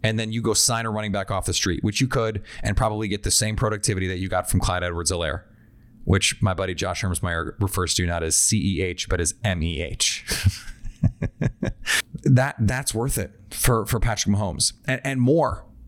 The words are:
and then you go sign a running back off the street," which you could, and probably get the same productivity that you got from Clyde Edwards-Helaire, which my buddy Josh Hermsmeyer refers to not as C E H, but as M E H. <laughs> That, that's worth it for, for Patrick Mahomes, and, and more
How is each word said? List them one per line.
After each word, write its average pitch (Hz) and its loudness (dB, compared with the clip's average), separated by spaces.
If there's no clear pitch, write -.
and 110 0
then 110 -4
you 113 -4
go 110 2
sign 113 2
a 113 -2
running 107 -2
back 98 -2
off 95 -2
the 92 -2
street," - 0
which 107 0
you 131 4
could, 113 -2
and 104 0
probably 110 0
get 101 -4
the 95 0
same 107 2
productivity 101 0
that 92 -2
you 92 -4
got 90 -2
from 98 4
Clyde 90 0
Edwards-Helaire, 85 -2
which - 2
my 98 2
buddy 92 -2
Josh 90 -4
Hermsmeyer 85 -2
refers 92 0
to 90 2
not 85 0
as 80 0
C 98 2
E 80 0
H, 90 -4
but 92 0
as 85 0
M 90 0
E 82 0
H. - -4
<laughs> - -2
That, 131 6
that's 127 0
worth 120 -2
it 92 -4
for, 113 2
for 117 0
Patrick 104 2
Mahomes, 95 -2
and, 131 -2
and 131 0
more 135 2